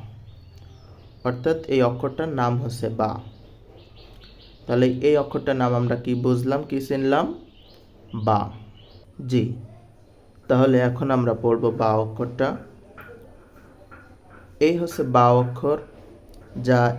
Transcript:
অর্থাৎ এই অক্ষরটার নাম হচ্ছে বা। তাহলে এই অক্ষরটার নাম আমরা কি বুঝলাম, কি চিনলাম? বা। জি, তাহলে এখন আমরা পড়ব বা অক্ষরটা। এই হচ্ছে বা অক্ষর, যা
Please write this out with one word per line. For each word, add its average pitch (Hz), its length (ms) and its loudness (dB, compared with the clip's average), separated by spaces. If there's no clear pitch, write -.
অর্থাৎ 127 340 -2
এই 135 140 2
অক্ষরটার 135 480 -2
নাম 123 120 2
হচ্ছে 113 260 -6
বা। 110 220 -2
তাহলে 123 220 2
এই 151 80 6
অক্ষরটার 139 400 -2
নাম 127 180 0
আমরা 120 220 0
কি 123 180 -6
বুঝলাম, 127 540 0
কি 139 120 -4
চিনলাম? 135 460 0
বা। 107 140 4
জি, 123 140 2
তাহলে 131 280 4
এখন 123 220 -2
আমরা 120 320 2
পড়ব 117 220 2
বা 113 100 2
অক্ষরটা। 123 440 -4
এই 165 160 4
হচ্ছে 170 260 -4
বা 120 120 6
অক্ষর, 143 380 -2
যা 123 140 6